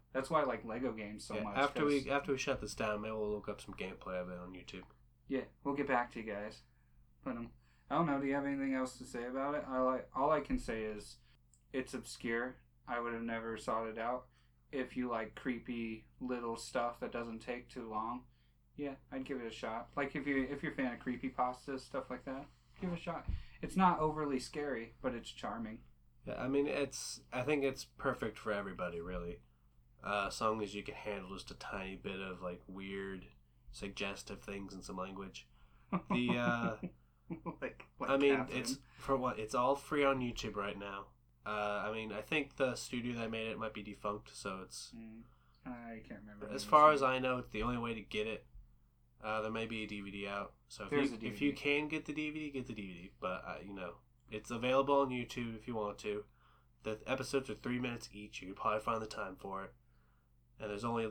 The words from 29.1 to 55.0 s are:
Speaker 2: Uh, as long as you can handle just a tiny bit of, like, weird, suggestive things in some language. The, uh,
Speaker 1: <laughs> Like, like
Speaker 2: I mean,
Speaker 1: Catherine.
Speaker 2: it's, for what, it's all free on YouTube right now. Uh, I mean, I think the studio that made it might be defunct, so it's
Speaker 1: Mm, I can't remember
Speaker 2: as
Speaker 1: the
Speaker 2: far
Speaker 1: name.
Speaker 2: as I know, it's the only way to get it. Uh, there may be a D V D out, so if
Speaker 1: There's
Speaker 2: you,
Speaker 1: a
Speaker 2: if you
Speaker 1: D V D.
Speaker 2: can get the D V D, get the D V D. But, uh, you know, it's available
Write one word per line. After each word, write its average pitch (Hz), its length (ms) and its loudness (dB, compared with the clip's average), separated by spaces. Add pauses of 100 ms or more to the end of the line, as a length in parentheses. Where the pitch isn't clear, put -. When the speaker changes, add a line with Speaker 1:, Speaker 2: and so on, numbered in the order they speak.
Speaker 2:
Uh, 101 240 2
as - 120 -6
long 110 220 4
as 101 140 -2
you 98 80 -4
can 107 100 -8
handle 98 400 -6
just - 160 -10
a - 40 -10
tiny 95 420 -6
bit 98 240 -6
of, 92 200 -6
like, 87 280 -4
weird, 95 580 -6 (460)
suggestive 98 680 -6
things 98 320 -8
in 92 80 -10
some 95 140 -8
language. 95 520 -8 (600)
The, 123 280 4
uh, 117 420 2
Speaker 1:
<laughs> - 60 -4 (720)
Like, - 240 -6 (140)
like 131 120 -2
Speaker 2:
I 135 60 6
mean, 139 200 8
Speaker 1:
Catherine. 127 240 -2
Speaker 2:
it's, - 180 -2 (180)
for - 200 2
what, 123 220 0
it's 110 160 -2
all 127 200 6
free 147 300 2
on 135 160 6
YouTube 117 360 -2
right 101 220 0
now. 98 280 -6 (380)
Uh, 104 400 2
I 107 80 0
mean, 110 180 -2
I 104 120 -4
think 147 340 0
the 127 180 4
studio 120 440 -2
that 113 120 -2
made 113 180 -2
it 107 100 -4
might 110 160 -4
be 107 80 -6
defunct, 104 520 -4
so 95 280 -4
it's - 340 -12
Speaker 1:
Mm, 113 260 -12 (440)
I 117 420 -8
can't 101 120 -12
remember - 300 -10
Speaker 2:
as 135 140 -4
Speaker 1:
the - 60 -8
Speaker 2:
far 151 180 12
Speaker 1:
name. 151 60 10
Speaker 2:
as 139 80 4
I 131 160 6
know, 127 200 4
it's 123 120 -6
the 107 140 -2
only 123 120 2
way 117 160 0
to 110 80 -4
get 107 260 0
it. 110 200 -4 (760)
Uh, 110 200 0
there 110 80 0
may 113 160 0
be 110 160 -4
a 104 40 -2
D 104 140 -6
V 101 100 -8
D 98 180 -4
out, 101 240 -4 (160)
so - 160 -10
if 95 60 -8
Speaker 1:
There's 139 200 6
Speaker 2:
you, 117 60 -4
Speaker 1:
a 110 100 -6
Speaker 2:
if 101 160 -4
you 143 80 6
Speaker 1:
D - 0 -
V - 20 4
D. 139 40 -8 (240)
Speaker 2:
can 151 80 -2
get 151 180 -4
the 151 80 -4
D 151 160 -2
V 151 160 -6
D, 143 40 -6
get 131 160 -4
the 123 60 -6
D 104 140 -6
V 92 80 -8
D. 87 160 -12 (100)
But, 92 260 -2
uh, 87 100 -4 (100)
you 101 80 -10
know, 90 200 -6 (360)
it's 107 200 -6
available 135 500 6